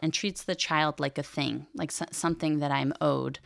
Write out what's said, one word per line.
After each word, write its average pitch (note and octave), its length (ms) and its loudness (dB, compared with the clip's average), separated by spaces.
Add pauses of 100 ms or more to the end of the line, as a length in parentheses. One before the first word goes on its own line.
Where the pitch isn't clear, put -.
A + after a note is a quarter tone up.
and D#3+ 120 2
treats - 300 -2
the F#3 100 -2
child D3+ 460 2
like C#3+ 180 -2
a C#3+ 60 0
thing, C#3 500 -2
like D#3+ 200 -4
so-, - 180 -6
something D#3+ 480 0
that C#3+ 140 0
I'm C#3 260 2
owed, C3+ 460 0